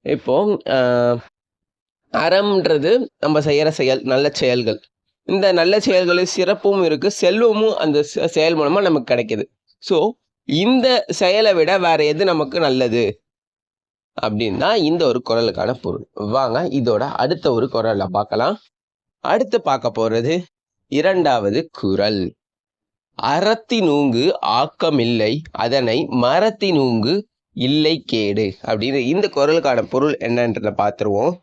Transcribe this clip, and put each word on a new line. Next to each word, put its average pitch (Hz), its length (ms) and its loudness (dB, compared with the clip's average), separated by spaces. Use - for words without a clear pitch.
இப்போ, 147 560 -2
அ, 135 120 0
அறம்ன்றது 185 960 2
நம்ம 151 200 0
செய்யற 151 280 0
செயல், 135 340 0
நல்ல 131 280 0
செயல்கள். 123 500 0
இந்த 196 280 2
நல்ல 180 280 2
செயல்களில் 180 460 2
சிறப்பும் 196 580 0
இருக்கு, 160 280 0
செல்வமும் 214 640 2
அந்த 147 300 0
செ-, 147 100 -2
செயல் 165 300 2
மூலமா 156 260 2
நமக்கு 151 320 0
கிடைக்குது. 110 300 -2
So, 190 340 0
இந்த 233 640 2
செயலை 202 460 2
விட 170 240 2
வேற 160 260 2
எது 151 220 0
நமக்கு 156 340 0
நல்லது 123 640 0
அப்படின்னா, 110 540 -2
இந்த 165 300 0
ஒரு 123 240 0
குறளுக்கான 113 440 -2
பொருள். - 400 -8
வாங்க 117 500 -2
இதோட 120 360 -2
அடுத்த 139 520 -2
ஒரு 120 180 0
குறளை 107 400 -2
பார்க்கலாம். 107 480 -2
அடுத்து 214 420 -2
பார்க்க 131 380 -2
போறது 117 440 0
இரண்டாவது 147 840 0
குறள், 98 640 -2
"அறத்தினூங்கு 156 1120 0
ஆக்கமில்லை, 120 920 0
அதனை 120 600 -2
மரத்தினூங்கு 147 1120 0
இல்லை 151 520 0
கேடு" 104 500 -2
அப்படின்னு 113 280 -2
இந்த 143 340 0
குறளுக்கான 143 540 2
பொருள் 135 360 0
என்னன்றதை 117 540 -2
பார்த்துருவோம். 104 720 -2